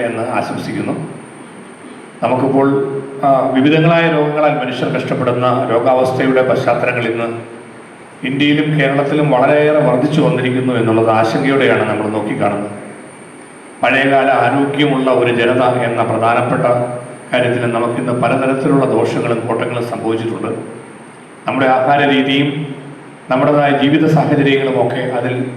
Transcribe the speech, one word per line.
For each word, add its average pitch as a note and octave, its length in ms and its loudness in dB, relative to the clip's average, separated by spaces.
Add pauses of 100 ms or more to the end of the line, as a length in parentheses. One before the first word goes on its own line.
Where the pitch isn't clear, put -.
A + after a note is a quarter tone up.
എന്ന് A2+ 160 -4 (140)
ആശംസിക്കുന്നു. G#2 560 -4 (1300)
നമുക്കിപ്പോൾ, C3+ 440 2 (580)
ആ, C#3 40 4 (260)
വിവിധങ്ങളായ D#3+ 560 4
രോഗങ്ങളാൽ D3+ 500 0
മനുഷ്യർ - 340 -4
കഷ്ടപ്പെടുന്ന B2+ 520 -2 (240)
രോഗാവസ്ഥയുടെ B2+ 800 2
പശ്ചാത്തലങ്ങൾ A#2+ 600 0
ഇന്ന് A#2 160 -4 (1000)
ഇന്ത്യയിലും D3 380 2 (120)
കേരളത്തിലും C#3 520 2
വളരെയേറെ D3 560 4
വർദ്ധിച്ചു D3 340 2
വന്നിരിക്കുന്നു B2+ 520 0
എന്നുള്ളത് A2+ 360 2
ആശങ്കയോടെയാണ് A#2 800 2
നമ്മൾ G#2+ 160 -2 (100)
നോക്കിക്കാണുന്നത്. G#2 560 -4 (1120)
പഴയകാല C3+ 460 2 (140)
ആരോഗ്യമുള്ള C#3 680 0
ഒരു A#2+ 280 2
ജനത B2+ 240 2 (240)
എന്ന A#2 160 -2
പ്രധാനപ്പെട്ട A#2+ 600 0 (680)
കാര്യത്തിൽ A#2+ 320 0 (120)
നമുക്കിന്ന് A#2+ 460 -2
പലതരത്തിലുള്ള C3 640 2
ദോഷങ്ങളും A#2 600 0
കോട്ടങ്ങളും A#2 420 -4
സംഭവിച്ചിട്ടുണ്ട്. A2 600 -4 (960)
നമ്മുടെ C3 200 0 (100)
ആഹാര C#3+ 240 2 (120)
രീതിയും C#3 360 2 (800)
നമ്മുടേതായ D3 400 2 (100)
ജീവിത D#3 240 4 (100)
സാഹചര്യങ്ങളുമൊക്കെ C3+ 840 2 (160)
അതിൽ B2+ 160 -2 (240)